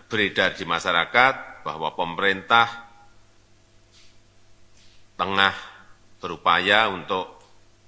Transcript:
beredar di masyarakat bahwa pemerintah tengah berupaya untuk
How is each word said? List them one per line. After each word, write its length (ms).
beredar 480
di 80
masyarakat 1040
bahwa 300
pemerintah 720
tengah 340
berupaya 720
untuk 540